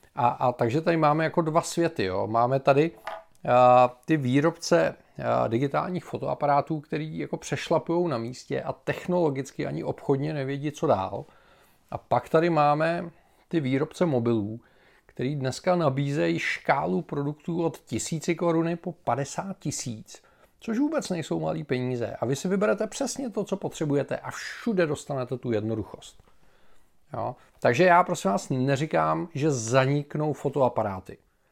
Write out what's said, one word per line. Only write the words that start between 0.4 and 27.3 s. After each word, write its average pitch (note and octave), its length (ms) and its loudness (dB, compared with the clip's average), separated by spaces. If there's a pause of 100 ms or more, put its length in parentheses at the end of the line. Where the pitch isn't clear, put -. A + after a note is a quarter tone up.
takže B2+ 300 0
tady E3 160 0
máme D3+ 260 2
jako D#3 180 0
dva D#3 200 0
světy, E3 420 -2
jo. F#2+ 240 -2
Máme A#2+ 320 2
tady, C#3+ 320 4 (580)
a, B2 560 8
ty D#3+ 120 2
výrobce, D3+ 800 2 (280)
a, A#2+ 240 2
digitálních D3 580 -2
fotoaparátů, C#3+ 760 -2
který D#3 380 -8
jako D3+ 200 -6
přešlapujou E3 720 -2
na C#3 100 -2
místě B2+ 440 -6
a C3+ 120 -8
technologicky D3 920 -2
ani D3 160 -6
obchodně C#3+ 500 -2
nevědí, C#3+ 380 -4
co D3+ 160 -2
dál. G2 380 0 (640)
A - 60 -6
pak - 320 0
tady E3 200 4
máme D#3+ 600 2 (400)
ty E3+ 100 0
výrobce C#3 460 0
mobilů, A#2 540 2 (460)
který C#3 300 -4
dneska C3+ 400 -2
nabízejí D3+ 640 0
škálu D#3+ 640 0
produktů D3+ 640 -4
od D#3+ 140 -2
tisíci D#3+ 580 -4
koruny E3 400 0
po E3+ 160 -8
padesát C#3+ 680 -4
tisíc, - 600 -8 (380)
což A3 200 -2
vůbec D4 300 0
nejsou E3+ 300 -4
malý D#3+ 240 -4
peníze. B2+ 560 -2
A B2 60 -2
vy C3 100 0
si F#3 120 -6
vyberete G#3 400 0
přesně C4+ 420 -6
to, G3+ 140 -4
co G3 140 -4
potřebujete C#3+ 600 -2
a - 140 -10
všude - 540 -2
dostanete C3+ 520 -4
tu B2 140 -4
jednoduchost. A2 720 -4 (920)
Jo? A#2 220 -6 (240)